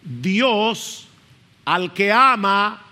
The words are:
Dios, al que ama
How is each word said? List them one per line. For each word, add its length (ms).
Dios, 1040
al 280
que 180
ama 720